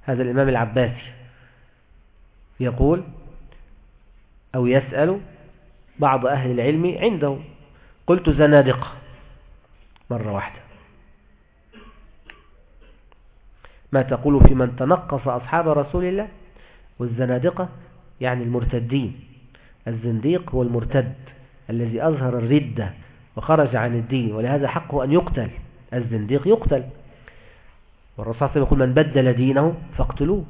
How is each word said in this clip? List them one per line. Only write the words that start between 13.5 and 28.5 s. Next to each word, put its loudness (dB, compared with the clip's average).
ما 2
تقول 4
في 10
من 0
تنقص -2
أصحاب -2
رسول 0
الله؟ -4
والزنادقة -2
يعني -2
المرتدين، -2
الزنديق -2
هو 0
المرتد -2
الذي -4
أظهر -2
الردة 0
وخرج 0
عن -2
الدين، -2
ولهذا -2
حقه -4
أن -2
يقتل، 0
الزنديق -2
يقتل، 2
والرسول -8
صلى 0
الله -4